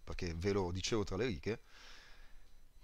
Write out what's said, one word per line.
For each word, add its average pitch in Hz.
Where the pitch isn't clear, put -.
perché 82
ve 87
lo 95
dicevo 98
tra 95
le 110
righe, 101